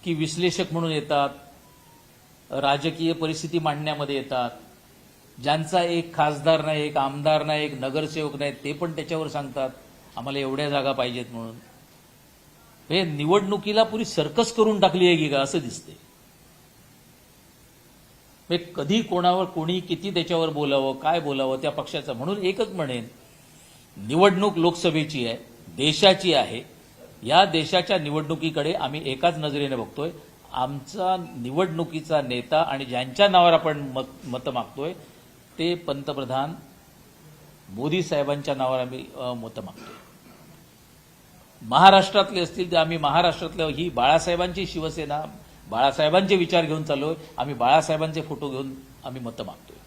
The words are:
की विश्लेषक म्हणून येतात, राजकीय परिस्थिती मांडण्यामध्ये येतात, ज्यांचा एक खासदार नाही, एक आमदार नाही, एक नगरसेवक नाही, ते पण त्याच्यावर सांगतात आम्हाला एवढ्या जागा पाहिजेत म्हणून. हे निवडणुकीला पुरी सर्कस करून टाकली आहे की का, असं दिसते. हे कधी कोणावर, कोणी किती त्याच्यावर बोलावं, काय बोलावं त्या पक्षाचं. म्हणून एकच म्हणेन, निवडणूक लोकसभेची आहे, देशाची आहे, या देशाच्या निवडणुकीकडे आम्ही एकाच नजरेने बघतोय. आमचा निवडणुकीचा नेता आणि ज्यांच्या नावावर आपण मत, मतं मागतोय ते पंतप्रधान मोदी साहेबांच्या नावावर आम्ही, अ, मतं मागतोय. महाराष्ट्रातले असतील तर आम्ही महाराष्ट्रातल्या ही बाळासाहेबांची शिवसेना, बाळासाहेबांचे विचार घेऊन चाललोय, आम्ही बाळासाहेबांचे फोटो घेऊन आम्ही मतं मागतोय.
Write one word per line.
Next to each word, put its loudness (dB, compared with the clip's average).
की -2
विश्लेषक -2
म्हणून -2
येतात, 0
राजकीय 0
परिस्थिती -4
मांडण्यामध्ये -2
येतात, -4
ज्यांचा 0
एक -2
खासदार 2
नाही, -2
एक -4
आमदार 2
नाही, 0
एक -8
नगरसेवक -4
नाही, -4
ते -4
पण -6
त्याच्यावर -6
सांगतात -6
आम्हाला -6
एवढ्या -2
जागा 0
पाहिजेत -4
म्हणून. -12
हे 0
निवडणुकीला 0
पुरी -2
सर्कस -2
करून 2
टाकली 6
आहे 6
की 0
का, 0
असं -2
दिसते. -8
हे -4
कधी 0
कोणावर, 2
कोणी -4
किती -6
त्याच्यावर 0
बोलावं, 0
काय 0
बोलावं -2
त्या -2
पक्षाचं. -8
म्हणून -4
एकच -2
म्हणेन, -6
निवडणूक 4
लोकसभेची 0
आहे, -4
देशाची 4
आहे, -2
या 6
देशाच्या 0
निवडणुकीकडे -2
आम्ही -4
एकाच 0
नजरेने -2
बघतोय. -6
आमचा -4
निवडणुकीचा -2
नेता -2
आणि -4
ज्यांच्या 2
नावावर 8
आपण 2
मत, -2
मतं -6
मागतोय -6
ते 0
पंतप्रधान -6
मोदी -2
साहेबांच्या -2
नावावर -2
आम्ही, -8
अ, -8
मतं -10
मागतोय. -16
महाराष्ट्रातले 8
असतील -4
तर 2
आम्ही 2
महाराष्ट्रातल्या 0
ही -4
बाळासाहेबांची 2
शिवसेना, -6
बाळासाहेबांचे 4
विचार 2
घेऊन -2
चाललोय, -2
आम्ही -4
बाळासाहेबांचे 2
फोटो -8
घेऊन -8
आम्ही -10
मतं -10
मागतोय. -16